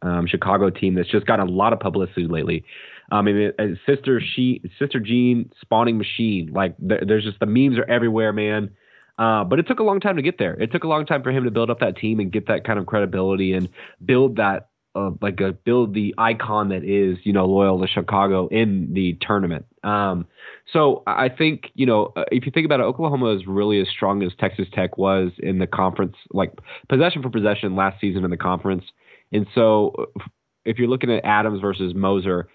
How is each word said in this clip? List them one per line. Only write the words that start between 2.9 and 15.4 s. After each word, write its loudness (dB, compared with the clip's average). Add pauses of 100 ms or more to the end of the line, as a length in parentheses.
Um, 2
I 4
mean, 0
uh, 0 (220)
Sister 2
She-, -2 (160)
Sister -2
Jean 2 (100)
spawning 2
machine. -2
Like, -2
th-, -2
there's 2
just, -8
the 0
memes 4
are 0
everywhere, 2
man. -2 (480)
Uh, 2
but 2
it 0
took -2
a 0
long 2
time 0
to 0
get -2
there. -2
It -4
took -2
a -2
long 0
time 0
for -2
him 0
to 0
build 0
up -2
that -2
team 0
and -4
get -2
that -2
kind -2
of -4
credibility 0
and -2 (340)
build 2
that, -2 (240)
uh, -2 (100)
like, -2